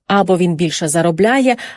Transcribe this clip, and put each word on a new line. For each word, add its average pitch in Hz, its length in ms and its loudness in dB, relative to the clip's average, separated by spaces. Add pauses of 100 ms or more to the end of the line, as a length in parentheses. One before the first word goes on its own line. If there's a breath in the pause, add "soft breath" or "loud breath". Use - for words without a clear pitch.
Або 190 300 2
він 175 180 0
більше 160 340 -4
заробляє, 196 680 2 (200 loud breath)